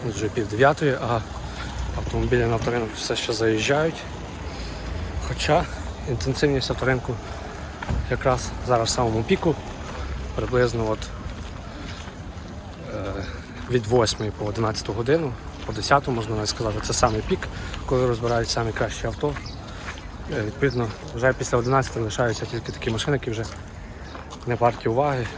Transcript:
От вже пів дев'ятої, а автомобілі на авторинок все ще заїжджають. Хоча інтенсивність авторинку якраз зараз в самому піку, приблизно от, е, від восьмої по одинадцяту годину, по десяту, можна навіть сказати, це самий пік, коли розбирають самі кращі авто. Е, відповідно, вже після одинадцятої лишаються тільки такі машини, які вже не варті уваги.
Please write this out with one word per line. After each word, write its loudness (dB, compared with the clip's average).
От -2
вже 0
пів 0
дев'ятої, 6
а 4
автомобілі 2
на 4
авторинок 2
все 0
ще 0
заїжджають. 4
Хоча 4
інтенсивність 2
авторинку 2
якраз 2
зараз 4
в 2
самому 2
піку, 4
приблизно 2
от, 0
е, -4
від 4
восьмої 4
по -2
одинадцяту -2
годину, 2
по -6
десяту, 4
можна 0
навіть 0
сказати, 0
це 0
самий 4
пік, 0
коли 4
розбирають 2
самі 0
кращі -2
авто. 0
Е, 0
відповідно, 2
вже 4
після 2
одинадцятої 2
лишаються 0
тільки -6
такі -4
машини, 0
які -2
вже -4
не 2
варті 2
уваги. 2